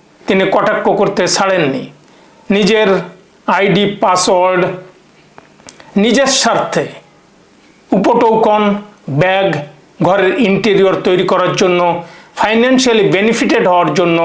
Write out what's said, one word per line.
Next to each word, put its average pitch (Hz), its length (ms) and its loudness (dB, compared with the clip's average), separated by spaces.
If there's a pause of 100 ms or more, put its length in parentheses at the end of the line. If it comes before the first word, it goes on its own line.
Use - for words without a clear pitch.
(260)
তিনি 190 180 0 (100)
কটাক্ষ 214 320 -2 (140)
করতে 196 220 0 (140)
ছাড়েননি। 170 460 -2 (720)
নিজের 214 320 2 (580)
আইডি 196 380 0 (180)
পাসওয়ার্ড, 185 600 0 (1400)
নিজের 254 260 2 (100)
স্বার্থে 185 440 -2 (1040)
উপটৌকন, 220 720 2 (580)
ব্যাগ, 190 280 0 (540)
ঘরের 185 300 2 (160)
ইন্টেরিয়র 190 480 2 (100)
তৈরি 185 260 2
করার 180 280 0
জন্য, 180 200 2 (560)
ফাইন্যান্সিয়ালি 233 680 2 (100)
বেনিফিটেড 220 560 0
হওয়ার 175 240 2
জন্য 170 300 0